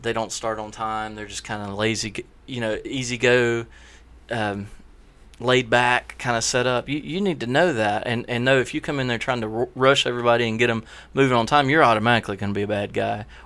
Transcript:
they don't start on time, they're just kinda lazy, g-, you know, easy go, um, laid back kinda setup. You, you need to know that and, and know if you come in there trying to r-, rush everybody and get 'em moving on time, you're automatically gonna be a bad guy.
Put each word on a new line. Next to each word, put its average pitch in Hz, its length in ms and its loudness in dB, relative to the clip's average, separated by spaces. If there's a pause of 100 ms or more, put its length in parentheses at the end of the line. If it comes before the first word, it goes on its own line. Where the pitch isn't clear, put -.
they 117 120 -2
don't 113 180 -4
start 110 260 -4
on 107 140 -10
time, 110 440 -6
they're 107 100 -12
just 101 180 -12
kinda 104 320 -8
lazy, 110 360 -2
g-, - 140 -8 (220)
you 123 140 -8
know, 107 240 -2
easy 123 320 -6
go, 117 480 4 (640)
um, 104 360 -4 (720)
laid 123 300 2
back 123 480 2
kinda 117 240 -2
setup. 123 460 0
You, 143 120 -4
you 160 200 -6
need 180 220 -2
to - 60 -6
know 151 260 2
that 107 320 0
and, 120 240 -2
and 120 160 -2
know 135 140 4
if - 140 -2
you 156 60 -4
come 143 200 -4
in 127 80 -2
there 117 100 0
trying 120 240 -4
to 110 60 -4
r-, 117 280 -4
rush 135 300 4
everybody 120 420 2
and 110 100 -2
get 120 120 4
'em 113 140 -2 (300)
moving 131 220 4
on 117 100 4
time, 143 240 4
you're 156 140 6
automatically 110 540 4
gonna 101 160 -4
be 101 80 -2
a 101 60 -2
bad 104 260 -4
guy. 107 320 -4 (200)